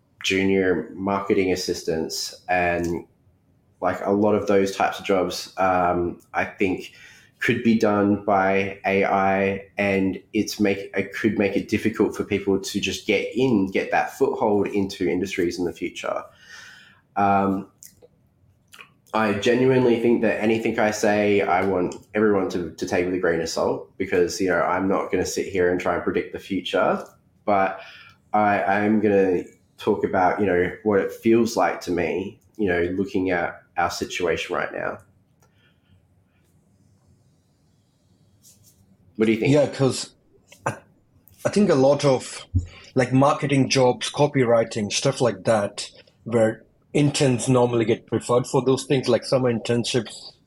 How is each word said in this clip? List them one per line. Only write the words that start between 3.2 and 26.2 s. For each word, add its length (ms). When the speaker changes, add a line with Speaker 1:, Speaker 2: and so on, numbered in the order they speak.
Speaker 1:
like, 240
a 60
lot 220
of 120
those 280
types 240
of 60
jobs, 540
um, 640
I 140
think 480
could 220
be 160
done 460
by 640
A 180
I, 600
and 440
it's 260
make, 380
it 160
could 260
make 180
it 120
difficult 480
for 80
people 340
to 220
just 260
get 280
in, 360
get 200
that 260
foothold 520
into 400
industries 500
in 60
the 80
future. 520
Um, 540
I 200
genuinely 680
think 220
that 180
anything 380
I 140
say, 480
I 240
want 320
everyone 360
to, 220
to 140
take 180
with 100
a 40
grain 220
of 80
salt, 500
because, 420
you 80
know, 120
I'm 260
not 240
gonna 160
sit 200
here 240
and 100
try 140
and 80
predict 300